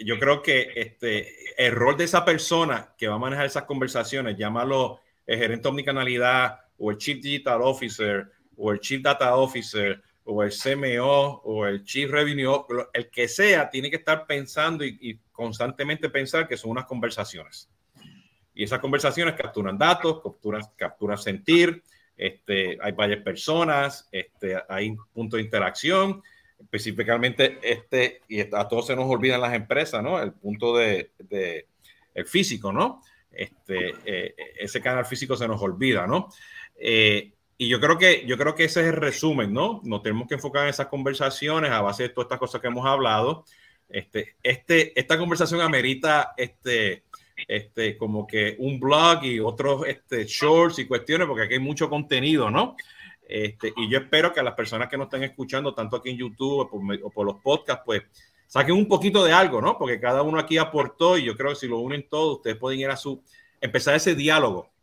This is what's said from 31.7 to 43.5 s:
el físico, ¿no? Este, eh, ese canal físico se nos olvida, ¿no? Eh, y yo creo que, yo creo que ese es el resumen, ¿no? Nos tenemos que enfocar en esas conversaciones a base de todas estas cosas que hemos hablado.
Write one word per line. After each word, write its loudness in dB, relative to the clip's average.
el -6
físico, -2
¿no? -2
Este, -8
eh, -8
ese -8
canal -2
físico -4
se -4
nos -4
olvida, 0
¿no? -2
Eh, 2
y -4
yo 2
creo 4
que, 6
yo -2
creo 0
que 2
ese 0
es 4
el 2
resumen, 0
¿no? -2
Nos -4
tenemos -2
que -6
enfocar -2
en 2
esas -4
conversaciones -2
a 2
base -2
de -4
todas -4
estas -6
cosas -6
que -4
hemos -4
hablado. 2